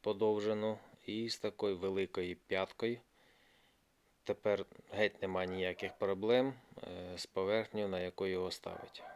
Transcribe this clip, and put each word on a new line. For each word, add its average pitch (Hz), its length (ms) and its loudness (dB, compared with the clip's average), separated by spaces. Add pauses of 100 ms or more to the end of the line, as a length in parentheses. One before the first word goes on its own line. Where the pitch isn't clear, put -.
подовжену 107 760 2 (280)
і 110 220 -2
з - 100 -6
такою 101 400 0
великою 95 580 0
п'яткою. 113 640 -2 (1300)
Тепер 101 420 2 (260)
геть 101 300 2
нема 92 220 0
ніяких 92 480 -2
проблем, 110 640 2 (280)
е, 90 360 -10
з - 80 -8
поверхнею, 104 640 0
на 92 120 0
яку 90 260 -2
його 92 240 0
ставить. - 520 -10 (140)